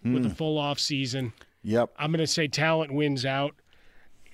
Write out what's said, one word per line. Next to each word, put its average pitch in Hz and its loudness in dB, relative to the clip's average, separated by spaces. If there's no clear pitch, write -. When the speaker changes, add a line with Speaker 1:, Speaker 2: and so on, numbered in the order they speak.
Speaker 1:
with 123 2
a - 2
Speaker 2:
Hmm. - -4
Speaker 1:
full 156 -2
off 143 -2
season. 135 -2
Speaker 2:
Yep. 110 2
Speaker 1:
I'm 151 -2
gonna 160 2
say 156 0
talent 160 0
wins 143 0
out. 139 -2